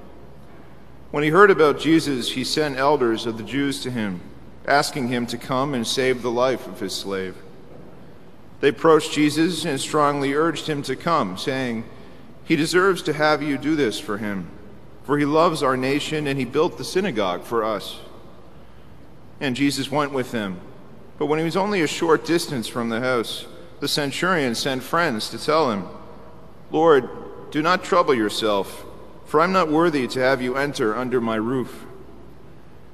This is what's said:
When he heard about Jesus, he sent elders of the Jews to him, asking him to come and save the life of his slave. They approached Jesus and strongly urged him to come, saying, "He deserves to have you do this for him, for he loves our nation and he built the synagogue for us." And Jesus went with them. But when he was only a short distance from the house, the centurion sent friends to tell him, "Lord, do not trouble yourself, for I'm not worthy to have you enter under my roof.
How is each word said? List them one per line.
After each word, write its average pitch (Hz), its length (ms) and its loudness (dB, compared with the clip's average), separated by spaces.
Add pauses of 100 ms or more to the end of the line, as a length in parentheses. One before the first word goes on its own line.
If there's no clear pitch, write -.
(1120)
When 147 120 0
he 156 60 4
heard 196 200 10
about 147 300 6
Jesus, 139 520 2
he 127 120 -4
sent 143 340 -2
elders 120 480 4
of 113 120 -4
the 110 60 -8
Jews 135 400 -2
to 127 80 -6
him, 104 280 -2 (480)
asking 143 400 2
him 123 200 0
to 120 100 -6
come 135 360 -2
and 117 140 -2
save 127 340 0
the 120 100 -2
life 123 360 0
of 92 140 -12
his 95 120 -4
slave. 95 420 -6 (1300)
They 131 80 6
approached 156 420 4
Jesus 156 540 2
and 143 120 -2
strongly 143 560 2
urged 156 340 0
him 143 160 -2
to 131 120 -4
come, 127 420 0
saying, 127 460 -4 (640)
"He 165 100 2
deserves 175 480 4
to 156 80 0
have 151 320 4
you 143 140 0
do 151 180 0
this 120 240 2
for 104 200 -6
him, 101 280 -4 (560)
for 147 140 0
he 147 80 2
loves 156 360 4
our 131 140 4
nation 143 520 0
and 139 120 0
he 127 60 -2
built 151 320 0
the - 80 -8
synagogue 107 580 0
for 113 220 0
us." 104 320 -4 (1400)
And 127 160 -2
Jesus 139 340 0
went 143 220 0
with 127 180 -2
them. 98 300 -4 (560)
But 151 80 -2
when 151 140 2
he 160 40 0
was 165 140 0
only 196 240 0
a 147 60 2
short 160 360 2
distance 147 420 0
from 117 220 -4
the 113 140 -2
house, 127 440 0 (360)
the 139 80 -2
centurion 143 680 0
sent 131 260 -2
friends 156 500 0
to 117 60 -8
tell 151 320 4
him, 98 140 0 (880)
"Lord, 151 380 6 (420)
do 151 100 0
not 180 220 2
trouble 175 300 4
yourself, 104 720 0 (400)
for 151 160 4
I'm 180 100 4
not 185 180 4
worthy 151 380 4
to 131 140 -2
have 127 200 4
you 127 140 -2
enter 135 400 0
under 123 240 0
my 113 160 0
roof. 117 480 -2 (1120)